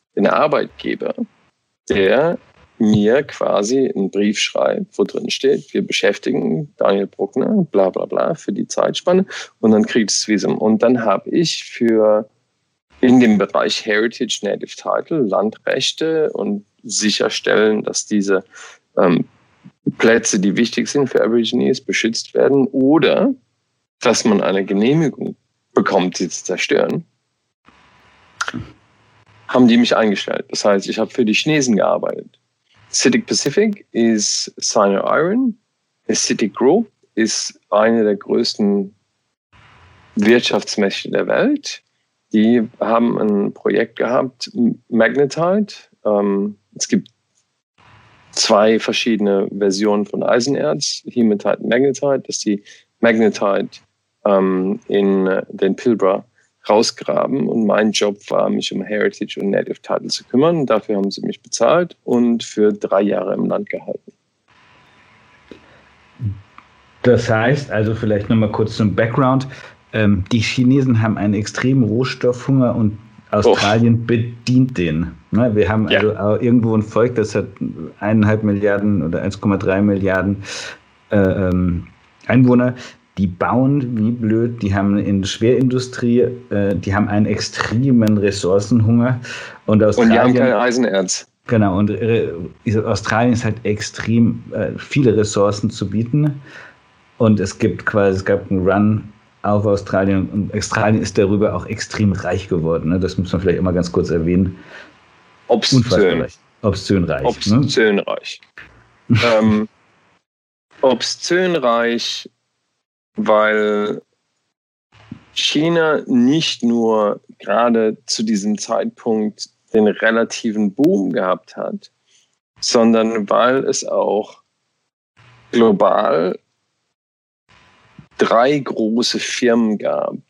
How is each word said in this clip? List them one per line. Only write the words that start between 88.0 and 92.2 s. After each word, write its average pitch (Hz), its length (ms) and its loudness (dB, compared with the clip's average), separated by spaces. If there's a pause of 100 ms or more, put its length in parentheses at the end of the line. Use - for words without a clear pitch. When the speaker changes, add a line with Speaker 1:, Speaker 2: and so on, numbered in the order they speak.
Speaker 2:
Ressourcenhunger. 107 1040 2 (460)
Und 107 80 2
Speaker 1:
Und 104 60 6
die 110 380 4
haben 123 120 4
Speaker 2:
Australien 123 40 4
Speaker 1:
kein 123 180 2
Eisenerz. 113 760 0 (200)
Speaker 2:
Genau, 101 320 2
und, 104 120 2
äh, 107 420 -2 (520)